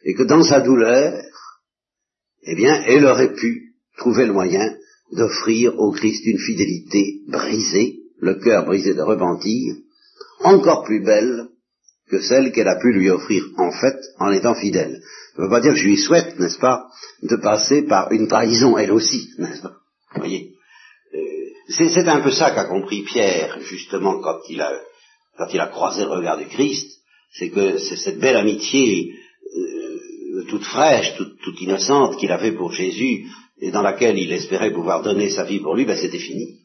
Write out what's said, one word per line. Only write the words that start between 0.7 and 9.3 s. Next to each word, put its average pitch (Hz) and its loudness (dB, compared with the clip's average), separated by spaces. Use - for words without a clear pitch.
eh 82 -6
bien, 131 4
elle 143 8
aurait 127 4
pu - -4
trouver 120 2
le 104 0
moyen 95 0
d'offrir 113 0
au 104 2
Christ - -2
une 107 0
fidélité 101 -2
brisée, 107 -2
le 92 0
cœur 101 2
brisé 92 0
de 76 -2
repentir, 98 -2